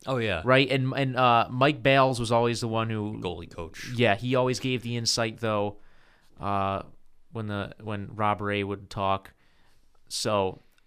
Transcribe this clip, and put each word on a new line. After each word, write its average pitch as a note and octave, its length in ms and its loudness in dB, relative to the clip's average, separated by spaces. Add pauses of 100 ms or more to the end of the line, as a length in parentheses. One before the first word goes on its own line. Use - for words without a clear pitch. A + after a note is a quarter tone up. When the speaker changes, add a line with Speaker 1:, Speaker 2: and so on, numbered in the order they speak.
Speaker 1:
Oh, C3 120 -2
yeah. G2+ 280 -2
Speaker 2:
Right? C3 240 6
And, C3 260 0
and, C3+ 200 -2
uh, A#2+ 340 6
Mike C3 320 0
Bales C3 380 4
was A#2 120 -2
always A#2+ 300 2
the A#2+ 60 -4
one A2+ 220 -2
who A2 300 -4
Speaker 1:
Goalie F2 300 -6
coach. - 460 -12
Speaker 2:
Yeah, A2+ 200 4
he B2 200 -2
always B2+ 240 2
gave B2+ 240 -4
the A#2+ 140 -6
insight, A2+ 420 -2
though, G#2 380 -2 (640)
uh, G2 440 -2 (480)
when A2 160 -8
the, G2+ 340 -6
when G#2 320 -8
Rob G#2 280 0
Ray G2+ 220 -2
would G2 260 -8
talk. G2 440 -2 (760)
So, G2+ 540 -2 (260)